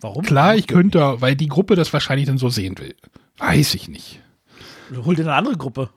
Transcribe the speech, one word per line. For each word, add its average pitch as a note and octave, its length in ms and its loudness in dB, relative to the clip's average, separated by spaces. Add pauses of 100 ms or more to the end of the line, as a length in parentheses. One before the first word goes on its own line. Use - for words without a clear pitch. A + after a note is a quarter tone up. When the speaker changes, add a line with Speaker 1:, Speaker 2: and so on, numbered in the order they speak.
Speaker 1:
Warum? A2+ 240 -8
Speaker 2:
Klar, D#3+ 300 4
ich G#3 140 0
Speaker 3:
Warum? F3+ 120 4 (100)
Speaker 2:
könnte, C#3 300 2
weil C3 160 2
die D#3 100 -2
Gruppe F#3 280 2
das E3 180 0
wahrscheinlich C#3 340 -2
dann C3+ 100 0
so B2 120 -2
sehen F#2+ 300 -6
will. - 160 -16 (420)
Weiß - 380 2
ich - 120 -12
nicht. - 340 -20 (840)
Speaker 1:
Hol E3+ 100 2
dir D#3+ 80 -2
eine D3+ 120 -2
andere A3 220 0
Gruppe. C3+ 400 -6